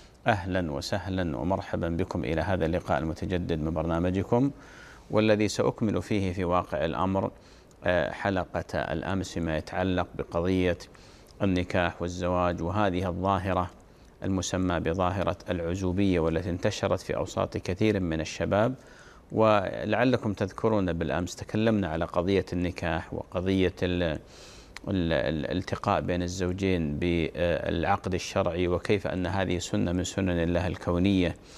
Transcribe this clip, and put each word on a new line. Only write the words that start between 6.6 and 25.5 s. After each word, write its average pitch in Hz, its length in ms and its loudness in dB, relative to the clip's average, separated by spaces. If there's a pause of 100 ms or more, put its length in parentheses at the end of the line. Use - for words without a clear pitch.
الأمر، 95 460 0 (540)
آه، 87 260 2
حلقة 90 540 -2 (280)
الأمس 87 400 -4
فيما 82 240 -2
يتعلق 90 500 0 (120)
بقضية 90 600 2 (640)
النكاح 90 600 0
والزواج، 87 600 0
وهذه 92 460 0
الظاهرة 90 600 0 (520)
المسمى 92 580 0
بظاهرة 90 580 0 (120)
العزوبية، 90 680 2
والتي 82 300 0
انتشرت 95 500 0
في - 160 -4
أوساط 98 400 -2
كثير 98 440 2
من 80 200 0
الشباب. 98 540 0 (580)
ولعلكم 107 1000 2
تذكرون 101 600 0
بالأمس 85 440 -2
تكلمنا 107 520 2
على 82 160 -2
قضية 90 480 2
النكاح 85 640 -2
وقضية 92 580 0 (100)
ال-، 90 200 2
ال-، - 1120 -4
الالتقاء 78 880 0